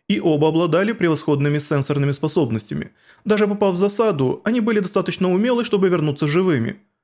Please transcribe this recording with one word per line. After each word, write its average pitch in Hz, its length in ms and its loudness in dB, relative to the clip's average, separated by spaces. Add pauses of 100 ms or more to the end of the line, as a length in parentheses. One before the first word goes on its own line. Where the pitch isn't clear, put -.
и 196 100 0
оба 156 300 2
обладали 170 420 2
превосходными 147 720 0
сенсорными 143 500 -2
способностями. 117 800 -4 (340)
Даже 208 220 2
попав 202 280 0
в 175 40 -2
засаду, 202 640 0
они 233 160 0
были 214 200 0
достаточно 185 520 -2
умелы, 233 320 0
чтобы 190 240 2
вернуться 151 380 0
живыми. 151 540 0 (240)